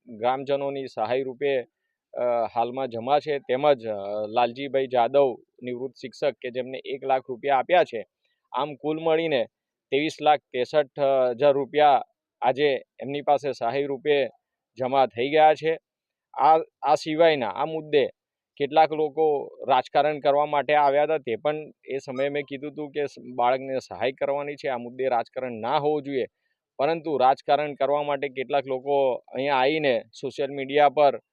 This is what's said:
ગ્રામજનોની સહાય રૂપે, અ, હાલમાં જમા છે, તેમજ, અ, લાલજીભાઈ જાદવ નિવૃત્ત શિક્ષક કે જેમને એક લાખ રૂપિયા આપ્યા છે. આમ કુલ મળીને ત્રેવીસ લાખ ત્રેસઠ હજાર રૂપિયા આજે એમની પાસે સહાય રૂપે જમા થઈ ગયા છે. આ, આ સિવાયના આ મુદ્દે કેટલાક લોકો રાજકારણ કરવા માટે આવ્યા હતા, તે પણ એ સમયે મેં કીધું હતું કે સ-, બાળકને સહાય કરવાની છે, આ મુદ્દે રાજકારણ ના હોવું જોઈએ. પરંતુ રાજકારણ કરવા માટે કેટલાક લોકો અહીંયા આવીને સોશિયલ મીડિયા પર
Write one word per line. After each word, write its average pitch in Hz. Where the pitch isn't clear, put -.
ગ્રામજનોની 135
સહાય 120
રૂપે, 135
અ, 120
હાલમાં 120
જમા 120
છે, 147
તેમજ, 127
અ, 104
લાલજીભાઈ 127
જાદવ 127
નિવૃત્ત 123
શિક્ષક 135
કે 127
જેમને 127
એક 131
લાખ 131
રૂપિયા 135
આપ્યા 170
છે. 113
આમ 143
કુલ 151
મળીને 160
ત્રેવીસ 147
લાખ 151
ત્રેસઠ 135
હજાર 135
રૂપિયા 139
આજે 127
એમની 139
પાસે 143
સહાય 123
રૂપે 139
જમા 131
થઈ 123
ગયા 156
છે. 156
આ, 151
આ 143
સિવાયના 156
આ 104
મુદ્દે 151
કેટલાક 147
લોકો 151
રાજકારણ 143
કરવા 143
માટે 147
આવ્યા 143
હતા, 156
તે 117
પણ 151
એ 131
સમયે 135
મેં 143
કીધું 139
હતું 143
કે 143
સ-, 135
બાળકને 131
સહાય 110
કરવાની 143
છે, 147
આ 127
મુદ્દે 123
રાજકારણ 123
ના 117
હોવું 147
જોઈએ. 131
પરંતુ 156
રાજકારણ 143
કરવા 143
માટે 143
કેટલાક 131
લોકો 135
અહીંયા 139
આવીને 135
સોશિયલ 139
મીડિયા 139
પર 135